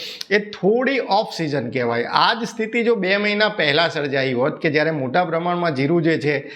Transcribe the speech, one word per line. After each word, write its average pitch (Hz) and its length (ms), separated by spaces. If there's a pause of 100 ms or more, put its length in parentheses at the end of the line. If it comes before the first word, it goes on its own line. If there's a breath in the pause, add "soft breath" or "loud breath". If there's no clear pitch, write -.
(300 loud breath)
એ 202 80
થોડી 226 600
ઓફ 208 380
સિઝન 139 340
કહેવાય. 120 340
આ 170 300
જ 233 100
સ્થિતિ 220 400
જો 233 100
બે 190 220
મહિના 208 320
પહેલાં 165 420
સર્જાઈ 139 420
હોત 151 300
કે 165 80
જ્યારે 151 200
મોટા 156 340
પ્રમાણમાં 170 500
જીરું 147 280
જે 156 160
છે 143 380